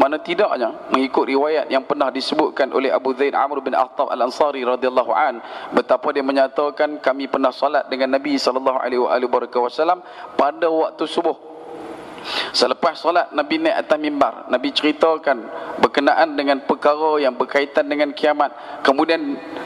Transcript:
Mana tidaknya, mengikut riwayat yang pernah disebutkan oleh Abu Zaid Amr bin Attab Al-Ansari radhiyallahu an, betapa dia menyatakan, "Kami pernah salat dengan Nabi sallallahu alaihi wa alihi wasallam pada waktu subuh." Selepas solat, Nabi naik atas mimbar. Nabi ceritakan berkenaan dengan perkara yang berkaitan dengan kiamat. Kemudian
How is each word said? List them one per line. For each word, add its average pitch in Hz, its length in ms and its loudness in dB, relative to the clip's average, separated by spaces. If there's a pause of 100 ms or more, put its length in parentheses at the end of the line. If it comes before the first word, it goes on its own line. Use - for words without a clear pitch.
Mana 139 160 2
tidaknya, 170 720 -2
mengikut 143 400 0
riwayat 143 400 0
yang 131 160 0
pernah 139 240 -2
disebutkan 135 640 0
oleh 131 160 2
Abu 131 240 0
Zaid 131 240 0
Amr 139 240 0
bin 131 160 -2
Attab 127 320 0
Al-Ansari 127 560 0
radhiyallahu 127 480 0
an, 131 240 2 (320)
betapa 127 400 2
dia 143 160 0
menyatakan, 143 800 0
"Kami 135 240 0
pernah 135 240 2
salat 143 320 0
dengan 131 320 0
Nabi 143 160 -2
sallallahu 131 480 2
alaihi 123 160 -2
wa 123 160 2
alihi 127 160 2
wasallam 127 720 0 (320)
pada 160 400 2
waktu 160 320 0
subuh." 160 480 -2 (1000)
Selepas 151 480 0
solat, 170 320 2
Nabi 147 240 0
naik 160 240 0
atas 151 160 2
mimbar. 147 480 -2
Nabi 127 240 0
ceritakan 147 720 2 (400)
berkenaan 143 560 4
dengan 139 240 0
perkara 151 560 2
yang 135 160 2
berkaitan 143 560 0
dengan 147 240 0
kiamat. 147 400 2 (320)
Kemudian 143 560 2 (240)